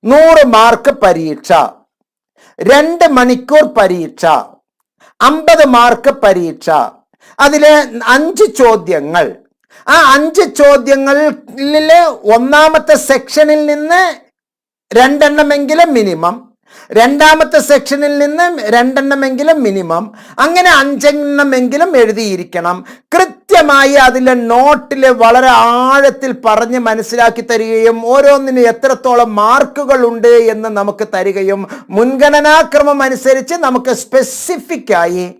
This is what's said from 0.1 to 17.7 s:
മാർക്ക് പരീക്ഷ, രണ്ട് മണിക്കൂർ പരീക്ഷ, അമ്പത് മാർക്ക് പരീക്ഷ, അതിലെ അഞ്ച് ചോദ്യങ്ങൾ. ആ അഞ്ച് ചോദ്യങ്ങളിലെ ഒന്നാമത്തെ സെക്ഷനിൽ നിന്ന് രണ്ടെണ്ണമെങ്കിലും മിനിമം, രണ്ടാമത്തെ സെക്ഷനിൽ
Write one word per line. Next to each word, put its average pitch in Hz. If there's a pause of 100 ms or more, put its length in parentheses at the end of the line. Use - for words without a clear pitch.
മാർക്ക് 233
പരീക്ഷ, 165 (1080)
രണ്ട് 320
മണിക്കൂർ 254
പരീക്ഷ, 180 (960)
അമ്പത് 311
മാർക്ക് 240
പരീക്ഷ, 180 (720)
അതിലെ 294
അഞ്ച് 320
ചോദ്യങ്ങൾ. 170 (520)
ആ 294
അഞ്ച് 311
ചോദ്യങ്ങളിലെ 285
ഒന്നാമത്തെ 294
സെക്ഷനിൽ 302
നിന്ന് 311 (800)
രണ്ടെണ്ണമെങ്കിലും 294
മിനിമം, 190 (400)
രണ്ടാമത്തെ 302
സെക്ഷനിൽ 285